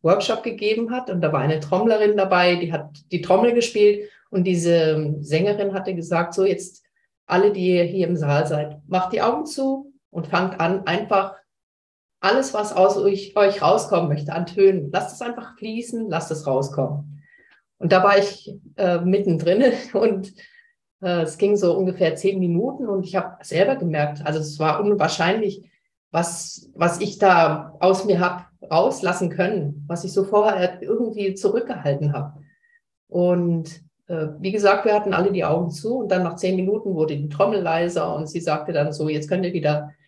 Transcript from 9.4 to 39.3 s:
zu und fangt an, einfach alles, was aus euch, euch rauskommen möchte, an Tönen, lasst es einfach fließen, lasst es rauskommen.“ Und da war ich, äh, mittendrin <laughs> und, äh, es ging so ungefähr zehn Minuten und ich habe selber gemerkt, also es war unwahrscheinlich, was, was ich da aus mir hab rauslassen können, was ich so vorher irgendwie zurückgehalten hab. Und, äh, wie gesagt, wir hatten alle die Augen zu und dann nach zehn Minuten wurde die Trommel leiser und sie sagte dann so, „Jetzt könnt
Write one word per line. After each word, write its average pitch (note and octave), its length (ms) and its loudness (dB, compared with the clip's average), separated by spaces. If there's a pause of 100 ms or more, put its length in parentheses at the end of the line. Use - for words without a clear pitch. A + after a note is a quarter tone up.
zu C4+ 460 -4 (180)
und D#3+ 160 -8
fangt F3+ 320 -2
an, F3 260 -2
einfach F#3+ 500 -2 (840)
alles, A#3 340 0
was G#3 180 -4
aus G3 260 4
euch, G3 380 -2
euch G3 280 4
rauskommen E3+ 460 2
möchte, D3 240 -4
an E3+ 120 -4
Tönen, F#3+ 460 2
lasst - 240 -4
es - 60 -12
einfach A#3 360 -10
fließen, A3+ 500 -8
lasst E3 220 -6
es D#3 160 -6
rauskommen.“ - 800 -4 (560)
Und F3 120 2
da F#3 120 6
war G3+ 140 6
ich, - 380 -2 (200)
äh, F3 260 0
mittendrin F#3 800 2
<laughs> - 140 -14
und, G3 400 0 (680)
äh, F3 200 0
es D#3+ 160 -4
ging G#3 180 4
so F3 220 2
ungefähr F3+ 380 2
zehn F#3+ 240 0
Minuten G#3 480 0
und F#3+ 180 -2
ich - 100 -10
habe - 280 -4
selber G#3+ 320 2
gemerkt, D3 500 -2
also D#3 140 -2
es D3+ 180 -8
war D#3 260 0
unwahrscheinlich, G3+ 840 0 (420)
was, - 640 -6
was E3+ 280 0
ich G3+ 180 -6
da F3 600 4
aus F#3+ 260 4
mir F#3 140 2
hab - 280 -2 (220)
rauslassen F3+ 600 0
können, F3 580 -2
was E3+ 160 -6
ich F#3+ 80 -6
so F#3+ 120 0
vorher G3 580 2
irgendwie G#3 540 -2
zurückgehalten D3 760 -2
hab. - 260 -8 (680)
Und, F3 720 -2 (260)
äh, D#3+ 200 -4 (120)
wie F#3+ 120 -6
gesagt, G3+ 340 2
wir G#3+ 80 4
hatten G3+ 200 0
alle F#3 180 2
die F3+ 140 -2
Augen E3+ 240 0
zu B3 300 -4
und G3+ 120 -4
dann F#3 120 2
nach E3+ 120 -4
zehn F#3 200 -2
Minuten G3 400 -2
wurde D#3 200 0
die D3 140 -6
Trommel G3 320 0
leiser E3 540 -2
und D#3 120 -6
sie E3 140 -8
sagte D#3+ 320 -4
dann D3+ 180 0
so, D3+ 160 -4
„Jetzt D3 220 -4
könnt F#3 160 -2